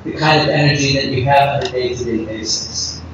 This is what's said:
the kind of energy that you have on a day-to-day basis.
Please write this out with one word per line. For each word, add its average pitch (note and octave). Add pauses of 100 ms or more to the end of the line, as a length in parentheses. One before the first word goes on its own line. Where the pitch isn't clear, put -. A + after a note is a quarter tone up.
the -
kind D3+
of D3
energy C#3+
that C3+
you B2+
have C#3
on B2+
a B2
day-to-day A#2+
basis. A2 (120)